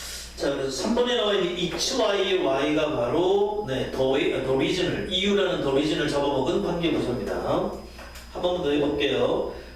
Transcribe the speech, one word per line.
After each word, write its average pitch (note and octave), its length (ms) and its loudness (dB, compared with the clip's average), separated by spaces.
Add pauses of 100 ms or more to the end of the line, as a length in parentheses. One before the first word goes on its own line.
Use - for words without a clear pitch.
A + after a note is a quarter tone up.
(360)
자, - 180 -2
그래서 C3+ 160 -2
삼 A3+ 240 -2
번에 B3 220 2
나와 G#3 180 2
있는 F3 240 0
each - 420 -2
Y의 F#3+ 440 2
Y가 D3+ 540 0
바로, F#3 720 2
네, C3 220 -2
the C3 240 0
way, D3+ 300 0
the C3 100 0
reason을, F3 580 0
이유라는 F#3 500 2
the C#3 100 0
reason을 D3+ 380 2
잡아먹은 E3+ 520 0
관계 E3+ 300 0
부사입니다. - 800 -2 (600)
한 F3 80 -6
번 F3+ 200 0
더 C#3+ 80 0
해볼게요. - 840 2 (220)